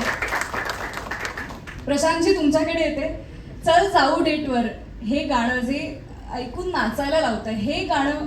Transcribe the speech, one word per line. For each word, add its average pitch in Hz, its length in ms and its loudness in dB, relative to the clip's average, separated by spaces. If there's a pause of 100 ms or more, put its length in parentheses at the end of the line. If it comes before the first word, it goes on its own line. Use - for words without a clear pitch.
(1900)
प्रशांतजी, 330 500 4
तुमच्याकडे 320 480 4
येते. 302 420 -2 (400)
चल 349 220 8
जाऊ 311 360 4
डेटवर 269 420 2 (380)
हे 269 200 0
गाणं 254 360 2
जे 285 420 -4 (320)
ऐकून 254 340 -6
नाचायला 277 540 0
लावतंय, 226 320 -2
हे 285 320 -2
गाणं 294 260 2 (160)